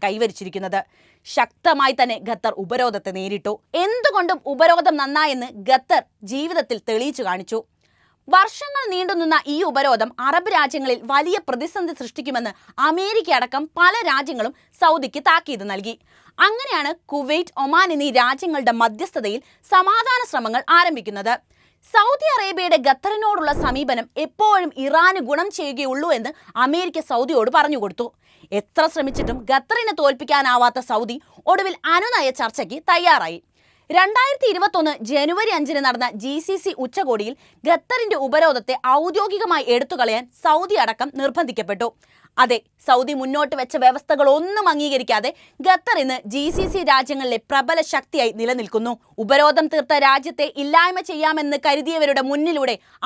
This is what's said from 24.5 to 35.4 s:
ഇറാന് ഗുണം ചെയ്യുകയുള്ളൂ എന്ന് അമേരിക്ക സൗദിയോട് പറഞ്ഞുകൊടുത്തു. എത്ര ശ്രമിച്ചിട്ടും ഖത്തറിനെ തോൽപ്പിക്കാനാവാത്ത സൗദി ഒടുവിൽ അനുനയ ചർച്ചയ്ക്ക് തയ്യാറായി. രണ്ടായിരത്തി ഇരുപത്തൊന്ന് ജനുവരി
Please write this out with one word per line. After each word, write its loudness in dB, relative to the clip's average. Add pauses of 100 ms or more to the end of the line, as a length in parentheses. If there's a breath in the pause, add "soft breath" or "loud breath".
ഇറാന് 4
ഗുണം -2 (100)
ചെയ്യുകയുള്ളൂ -4
എന്ന് -6 (340 loud breath)
അമേരിക്ക -2 (100)
സൗദിയോട് 0
പറഞ്ഞുകൊടുത്തു. 0 (460 soft breath)
എത്ര -2 (120)
ശ്രമിച്ചിട്ടും -4 (120)
ഖത്തറിനെ 0
തോൽപ്പിക്കാനാവാത്ത 2 (100)
സൗദി -4 (300 soft breath)
ഒടുവിൽ 2 (180)
അനുനയ 0 (100)
ചർച്ചയ്ക്ക് -6 (100)
തയ്യാറായി. 2 (520)
രണ്ടായിരത്തി 4
ഇരുപത്തൊന്ന് 0 (180)
ജനുവരി 0